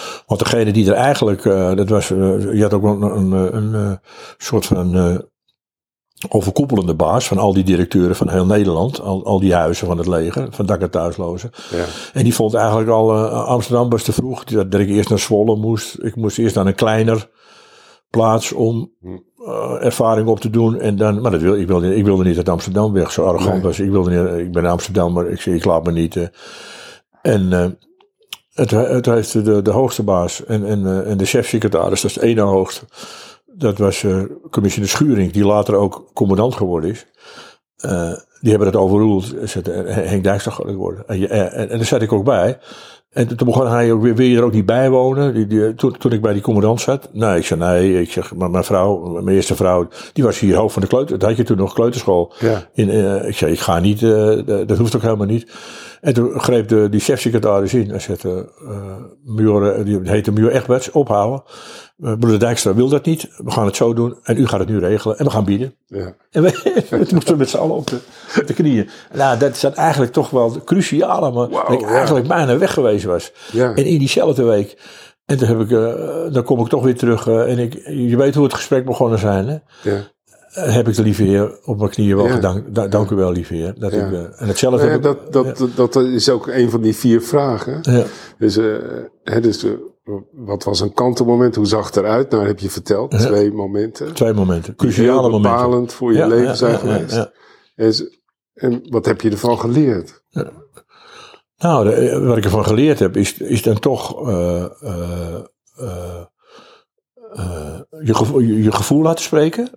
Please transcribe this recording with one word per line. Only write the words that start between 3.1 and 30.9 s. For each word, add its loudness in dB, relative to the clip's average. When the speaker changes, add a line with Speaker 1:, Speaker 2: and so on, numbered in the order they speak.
Speaker 1:
een, 0
een, -2
eh, -2
soort -2
van, 0
eh, 2
overkoepelende 0
baas 0
van 0
al 2
die 2
directeuren 2
van -2
heel 0
Nederland. 0
Al, -6
al 0
die 2
huizen 0
van -2
het -4
leger, -2
van -4
dak- -2
en -2
thuislozen. -6
Speaker 2:
Ja. -4
Speaker 1:
En 0
die 2
vond 0
eigenlijk 2
al, 4
eh, -2
Amsterdam 0
was 0
te -2
vroeg. -4
Dat, -2
dat 2
ik 2
eerst 2
naar 2
Zwolle 2
moest. -4
Ik -6
moest -4
eerst 0
naar 2
een 2
kleiner 0
plaats 2
om, -2
Speaker 2:
Hm. -20
Speaker 1:
eh, -6
ervaring 2
op 2
te -6
doen. 2
En -2
dan, 0
maar 0
dat 0
wil, 4
ik 0
wilde, 2
ik 2
wilde 4
niet 2
uit 0
Amsterdam 0
weg. 0
Zo 0
arrogant 0
Speaker 2:
Nee. -2
Speaker 1:
was -2
ik. -2
Ik -2
wilde 2
niet, 0
ik -8
ben 0
Amsterdammer. 0
Ik -6
zei, -2
"Ik -2
laat 2
me 0
niet, -2
eh." -4
En, 2
eh, 2
het, -2
het 0
heeft 0
de, 4
de 2
hoogste 0
baas 0
en, -4
en, -2
eh, -2